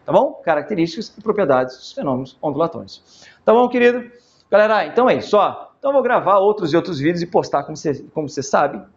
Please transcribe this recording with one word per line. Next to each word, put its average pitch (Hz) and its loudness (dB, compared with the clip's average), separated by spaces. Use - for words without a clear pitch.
tá 143 -6
bom? 240 2
Características 165 -4
e - -20
propriedades 143 0
dos - -20
fenômenos 135 -6
ondulatórios. 143 -8
Tá 220 6
bom, 240 4
querido? 240 2
Galera, 208 2
então 233 2
é 170 4
isso, 139 0
ó. 165 0
Então 277 -2
eu - -2
vou 269 2
gravar 202 2
outros 196 2
e - 2
outros 165 -2
vídeos 170 -2
e 170 -4
postar, 156 -2
como 156 -14
cê, 143 -6
como 151 -6
cê 135 -8
sabe 151 -2